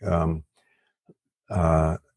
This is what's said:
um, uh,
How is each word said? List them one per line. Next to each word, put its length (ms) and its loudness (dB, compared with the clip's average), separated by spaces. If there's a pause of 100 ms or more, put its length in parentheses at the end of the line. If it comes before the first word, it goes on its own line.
um, 380 -2 (1080)
uh, 480 2 (200)